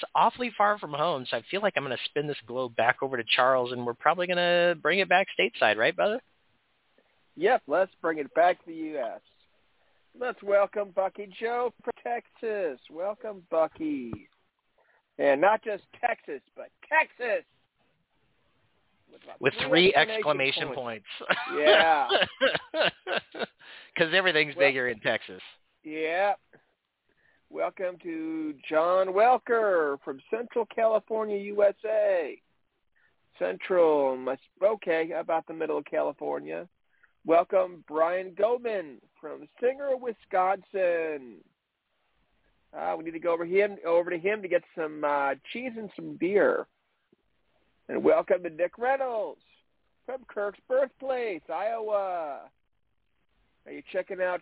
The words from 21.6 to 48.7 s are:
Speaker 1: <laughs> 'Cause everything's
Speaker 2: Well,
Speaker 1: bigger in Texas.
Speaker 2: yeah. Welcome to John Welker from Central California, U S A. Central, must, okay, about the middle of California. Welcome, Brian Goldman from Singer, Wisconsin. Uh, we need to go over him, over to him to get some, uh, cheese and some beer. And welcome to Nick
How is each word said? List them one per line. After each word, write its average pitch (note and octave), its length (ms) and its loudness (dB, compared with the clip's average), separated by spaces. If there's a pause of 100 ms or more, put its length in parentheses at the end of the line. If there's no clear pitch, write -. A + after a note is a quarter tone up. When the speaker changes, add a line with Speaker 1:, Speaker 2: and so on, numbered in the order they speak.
Speaker 1:
<laughs> - 720 -4 (520)
'Cause D#3+ 160 2
everything's D#3 420 4
Speaker 2:
Well, C#3 120 4
Speaker 1:
bigger C3 220 0
in A2 100 -6
Texas. G#2+ 420 -2 (420)
Speaker 2:
yeah. D#3+ 500 -2 (1160)
Welcome F3 500 -6
to D#3+ 540 -8 (140)
John F3+ 420 2
Welker G3+ 960 2
from C3+ 160 -10 (100)
Central A3+ 360 -4
California, A3 720 0
U G3+ 260 0
S G3+ 120 4 (100)
A. G3+ 560 0 (960)
Central, E3 800 4
must, B2+ 240 -6 (220)
okay, F3 480 0
about E3 360 -4
the E3 60 -12
middle D#3 240 -4
of D3 80 -6
California. D3 800 -4 (580)
Welcome, F3+ 600 2
Brian F3 460 -2
Goldman G#3 640 -2 (220)
from C#3+ 260 -14 (140)
Singer, C4+ 340 0
Wisconsin. F#3 1400 -2 (1400)
Uh, E3+ 220 -4
we D#3+ 80 -10
need E3 60 -10
to D#3+ 80 -10
go E3+ 140 0
over E3+ 120 -4
him, G3 400 2
over E3+ 240 2
to F3 80 -4
him G3+ 240 -2
to F#3+ 60 -10
get E3 160 0 (120)
some, D#3 280 -6
uh, C#3 320 0 (180)
cheese A#3+ 240 -8
and G#3+ 180 -10
some D#3 220 -12
beer. E3+ 500 2 (1200)
And C3+ 160 -4
welcome F3 400 4
to E3+ 60 -6
Nick E3 280 -4